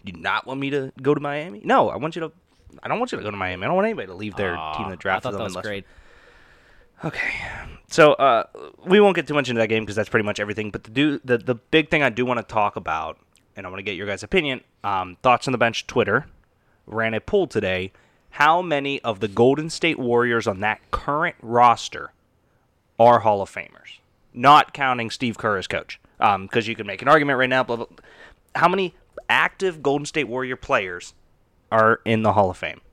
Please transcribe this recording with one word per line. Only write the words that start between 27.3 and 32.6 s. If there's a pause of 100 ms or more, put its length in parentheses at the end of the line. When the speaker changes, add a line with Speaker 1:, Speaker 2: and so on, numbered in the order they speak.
Speaker 1:
right
now,
blah,
blah. (680)
How
many (360)
active
Golden
State
Warrior
players (580)
are
in
the
Hall
of
Fame? (120)